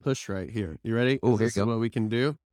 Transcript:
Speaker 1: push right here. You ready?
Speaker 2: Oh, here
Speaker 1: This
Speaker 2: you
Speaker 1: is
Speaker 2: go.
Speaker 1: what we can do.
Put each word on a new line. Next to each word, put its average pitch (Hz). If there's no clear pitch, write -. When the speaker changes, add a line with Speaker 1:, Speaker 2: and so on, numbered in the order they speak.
Speaker 1:
push -
right 95
here. 95
You 113
ready? 127
Speaker 2:
Oh, 117
here 110
Speaker 1:
This 117
Speaker 2:
you 98
Speaker 1:
is 104
Speaker 2:
go. 117
Speaker 1:
what 113
we 117
can 110
do. 127